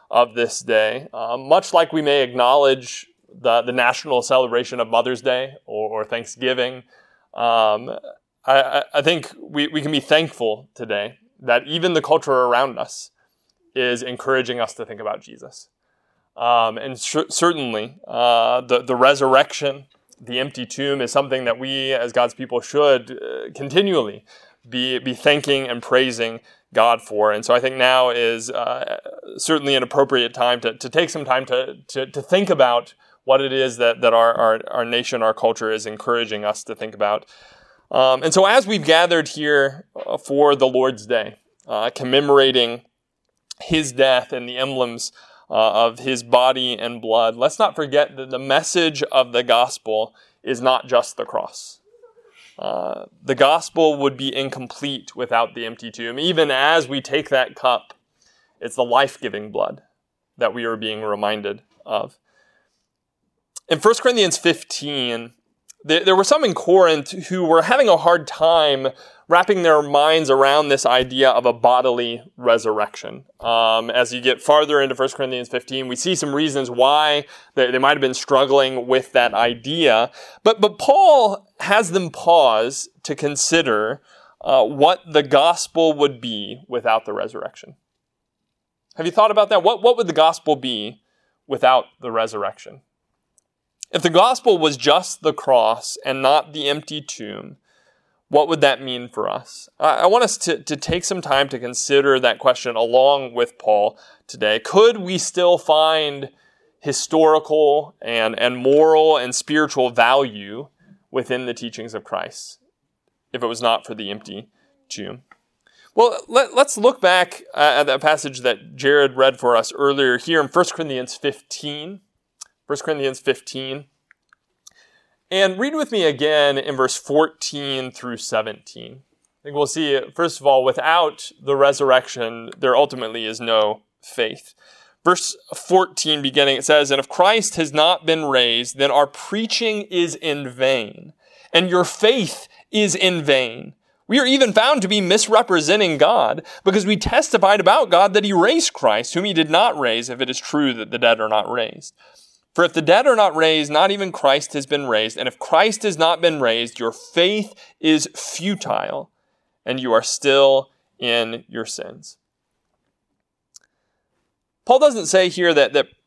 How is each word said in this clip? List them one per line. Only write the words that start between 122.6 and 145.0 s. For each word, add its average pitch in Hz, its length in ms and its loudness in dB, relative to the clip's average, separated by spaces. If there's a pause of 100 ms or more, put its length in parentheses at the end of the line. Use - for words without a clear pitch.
First 143 160 -6
Corinthians 139 380 -4
fifteen. 131 640 -8 (1500)
And 190 260 0
read 277 160 -2
with 302 180 -4
me 196 120 0
again 147 540 2
in 139 180 -6
verse 127 220 0
fourteen 139 920 -4
through 120 260 -12
seventeen. 117 840 -10
I - 400 -20
think 143 120 -14
we'll 147 120 0
see, 143 340 -2 (120)
first 165 280 -4
of 135 40 -14
all, 131 200 4
without 156 640 0 (100)
the 139 140 -2
resurrection, 127 1000 0
there 127 180 2
ultimately 117 500 -2
is 113 140 -8
no 110 440 0 (180)
faith. - 520 -6 (520)
Verse 175 320 2 (180)
fourteen 175 640 0
beginning, 139 360 2
it - 80 -8
says, 147 260 2
"And 139 80 2
if 135 80 -6
Christ 208 480 0
has 156 160 -4
not 156 340 0
been 160 200 0
raised, 123 520 0
then 139 140 0
our 143 160 4
preaching 214 760 -6
is 170 320 -4
in 143 340 -8
vain, 127 640 -4 (400)
and 175 160 2
your 180 160 2
faith 220 640 -2 (200)
is 208 260 0
in 180 260 0
vain. 131 540 -2 (340)
We 240 100 2
are 262 60 2
even 262 260 4
found 247 300 2
to 185 80 -4
be 208 100 0
misrepresenting 185 960 2